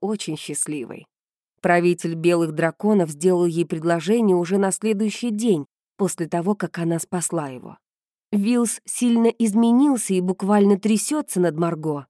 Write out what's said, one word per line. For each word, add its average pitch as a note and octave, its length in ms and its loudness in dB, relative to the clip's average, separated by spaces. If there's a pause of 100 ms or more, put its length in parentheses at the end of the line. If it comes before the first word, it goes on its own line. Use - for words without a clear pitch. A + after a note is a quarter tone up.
очень F#3+ 360 -6
счастливой. - 680 -10 (540)
Правитель F3 540 0
белых E3 380 2
драконов E3 580 0
сделал F3 340 2
ей E3+ 200 0
предложение E3+ 680 0
уже F3 220 0
на G3 140 2
следующий G#3+ 600 -4
день, G#3 360 0 (300)
после E3+ 300 -4
того, F3 280 -2
как F3+ 240 -6
она E3+ 200 -2
спасла E3 500 -6
его. A#2+ 280 -16 (540)
Вилс A3 540 0
сильно A#3 420 2
изменился A#3 880 2
и F3+ 80 2
буквально G3 580 4
трясётся G#3+ 600 -2
над E3 180 2
Марго, D#3 520 -4